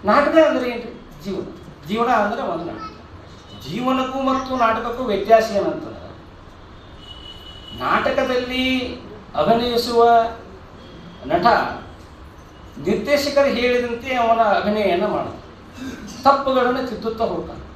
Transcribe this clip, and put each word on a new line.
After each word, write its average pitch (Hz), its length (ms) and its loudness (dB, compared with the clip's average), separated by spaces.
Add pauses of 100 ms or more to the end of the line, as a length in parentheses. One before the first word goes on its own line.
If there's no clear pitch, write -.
ನಾಟಕ 294 300 4
ಅಂದ್ರೆ 262 320 4
ಏನ್ರಿ? - 320 -10 (220)
ಜೀವನ. 190 240 -8 (400)
ಜೀವನ 233 200 0
ಅಂದ್ರೆ 226 340 2
ಒಂದು 170 240 -4
ನಾಟಕ. - 260 -10 (760)
ಜೀವನಕ್ಕೂ 254 520 -2
ಮತ್ತು 262 360 0
ನಾಟಕಕ್ಕೂ 226 460 0
ವ್ಯತ್ಯಾಸ 214 480 4
ಏನಂತಂದ್ರೆ, - 600 -4 (1700)
ನಾಟಕದಲ್ಲಿ 254 1160 0 (400)
ಅಭಿನಯಿಸುವ 233 760 4 (1160)
ನಟ 302 200 2 (1400)
ನಿರ್ದೇಶಕರು 277 600 2
ಹೇಳಿದಂತೆ 247 680 0
ಅವನ 226 240 4
ಅಭಿನಯವನ್ನು 202 680 2
ಮಾಡ್ತಾನೆ, - 380 -6 (800)
ತಪ್ಪುಗಳನ್ನು 262 640 2
ತಿದ್ದುತ್ತಾ 220 380 -4
ಹೋಗ್ತಾನೆ. - 400 -8 (100)